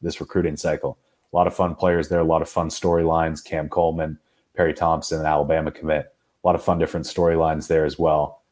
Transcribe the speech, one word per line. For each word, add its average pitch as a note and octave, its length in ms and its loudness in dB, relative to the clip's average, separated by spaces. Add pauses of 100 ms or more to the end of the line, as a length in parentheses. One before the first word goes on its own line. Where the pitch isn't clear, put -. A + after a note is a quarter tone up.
this E2 200 -6
recruiting E2 340 -2
cycle. D2 420 -4 (360)
A - 20 0
lot F2 120 4
of F2 80 -4
fun F2+ 200 0
players E2+ 320 2
there, F2 140 2
a - 20 4
lot D#2+ 180 2
of - 80 -6
fun E2 200 -2
storylines. E2 720 0
Cam D2+ 240 -6
Coleman, D#2+ 500 -2 (380)
Perry E2 180 2
Thompson, D#2+ 460 -2
an D#2 60 -2
Alabama D2+ 460 0
commit. D#2 340 -4 (380)
A F2+ 40 2
lot F2 80 4
of - 80 -4
fun F2 160 2
different E2 260 -2
storylines D#2+ 640 0
there D#2+ 160 2
as D2+ 160 -2
well. D#2 420 0 (100)